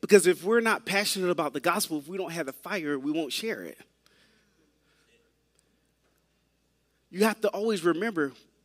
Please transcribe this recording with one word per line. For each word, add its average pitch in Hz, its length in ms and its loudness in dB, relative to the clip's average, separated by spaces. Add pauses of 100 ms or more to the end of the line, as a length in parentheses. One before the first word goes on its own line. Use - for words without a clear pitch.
Because 190 260 8
if 170 160 2
we're 220 180 2
not 226 260 0
passionate 196 440 0
about 156 220 0
the 143 80 -6
gospel, 170 380 0
if 139 100 -10
we 185 80 -10
don't 175 160 -6
have 165 140 -6
the 131 60 -10
fire, 156 460 -6
we 139 120 -4
won't 156 220 -4
share 196 300 -6
it. 82 160 -14 (3250)
You 185 140 0
have 214 180 0
to 208 60 2
always 202 360 -2
remember 165 480 0 (320)